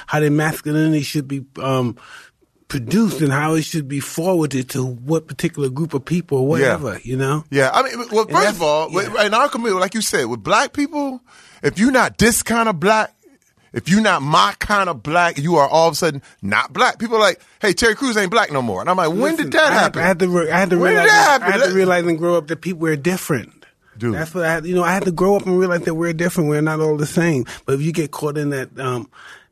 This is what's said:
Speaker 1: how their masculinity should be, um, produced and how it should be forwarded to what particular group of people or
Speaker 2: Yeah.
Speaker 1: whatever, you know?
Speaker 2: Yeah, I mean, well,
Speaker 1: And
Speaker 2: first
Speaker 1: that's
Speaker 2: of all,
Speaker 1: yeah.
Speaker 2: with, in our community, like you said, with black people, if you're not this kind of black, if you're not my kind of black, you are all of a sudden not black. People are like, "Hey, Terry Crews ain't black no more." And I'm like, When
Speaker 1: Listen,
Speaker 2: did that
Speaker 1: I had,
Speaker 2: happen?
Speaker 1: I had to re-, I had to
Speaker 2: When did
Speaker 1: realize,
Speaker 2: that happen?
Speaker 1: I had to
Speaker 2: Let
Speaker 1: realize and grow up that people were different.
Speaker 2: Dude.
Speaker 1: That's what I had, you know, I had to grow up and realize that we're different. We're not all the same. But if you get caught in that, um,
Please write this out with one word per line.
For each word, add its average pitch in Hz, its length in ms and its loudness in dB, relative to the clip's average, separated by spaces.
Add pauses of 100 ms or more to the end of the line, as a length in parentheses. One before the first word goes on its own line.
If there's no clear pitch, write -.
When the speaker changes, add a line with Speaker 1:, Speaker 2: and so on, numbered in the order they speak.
Speaker 1:
how 151 140 0
their 151 120 2
masculinity 156 720 0
should 139 260 -4
be, 139 160 -6 (160)
um, 131 380 0 (720)
produced 147 520 0
and 147 140 2
how 151 220 0
it 156 80 0
should 151 240 -6
be 139 120 -6
forwarded 151 680 -2
to 127 160 -4
what 131 420 -4
particular 147 420 -4
group 147 240 -6
of 135 120 -4
people 165 320 -2
or 135 200 2
Speaker 2:
Yeah. 123 200 2
Speaker 1:
whatever, 95 260 -6
you 127 140 -6
know? 139 320 -2
Speaker 2:
Yeah, 135 240 4
I 254 100 4
mean, 247 140 -6 (140)
well, 214 100 2
Speaker 1:
And 214 100 -2
Speaker 2:
first 170 120 4
Speaker 1:
that's 202 140 0
Speaker 2:
of 175 60 -4
all, 156 260 0
Speaker 1:
yeah. 156 60 -4
Speaker 2:
with, 208 300 0
in 202 80 0
our 262 160 4
community, 226 300 -2
like 185 140 0
you 220 80 -4
said, 147 260 0
with 113 140 -6
black 220 300 0
people, 285 500 -4 (420)
if 143 140 0
you're 233 140 2
not 214 260 2
this 226 260 2
kind 226 260 0
of 175 100 -2
black, 208 340 0 (600)
if 120 160 -6
you're 202 120 4
not 185 200 2
my 175 380 2
kind 196 300 0
of 127 140 -8
black, 170 340 0
you 160 200 0
are 143 100 6
all 160 200 4
of 160 60 0
a - 20 -6
sudden 147 260 -2 (200)
not 104 320 0
black. 214 260 0
People 226 160 -4
are 220 60 4
like, 196 180 2 (220)
"Hey, 208 100 2
Terry 220 240 2
Crews 233 220 -2
ain't 196 120 0
black 214 220 0
no 139 100 0
more." 101 200 -4
And 127 80 -4
I'm 185 80 2
like, 175 100 2
When 170 140 -2
Speaker 1:
Listen, 311 240 0
Speaker 2:
did 269 80 -8
that 311 180 4
Speaker 1:
I - 40 0
had, 220 60 2
Speaker 2:
happen? 156 200 -2
Speaker 1:
I 175 60 0
had 185 120 0
to 185 80 2
re-, 175 240 0
I 170 80 2
had 190 120 0
to 175 60 2
Speaker 2:
When 175 140 4
did - 60 4
Speaker 1:
realize, 403 120 4
Speaker 2:
that 415 200 6
happen? 262 180 2
Speaker 1:
I 196 40 2
had 196 100 2
to 277 60 4
Speaker 2:
Let 185 80 0
Speaker 1:
realize 185 300 2
and 165 120 0
grow 175 180 0
up 160 120 -2
that 160 120 -6
people 170 220 -6
were 156 160 0
different. 143 680 -4 (320)
Speaker 2:
Dude. 113 180 -2
Speaker 1:
That's 160 200 -6
what 175 80 -2
I 160 80 0
had, 160 140 -4
you 180 100 -2
know, 180 80 2
I 170 80 0
had 190 140 0
to 185 80 -2
grow 185 240 2
up 196 80 -4
and 180 120 2
realize 175 260 0
that 170 120 -2
we're 170 160 -2
different. 165 380 -2
We're 151 120 0
not 156 200 0
all 156 160 0
the 147 80 -2
same. 160 400 0 (200)
But 135 100 -2
if 139 60 -2
you 156 120 -2
get 151 180 -2
caught 147 260 -6
in 147 120 -2
that, 135 280 -6
um, 127 320 -6 (420)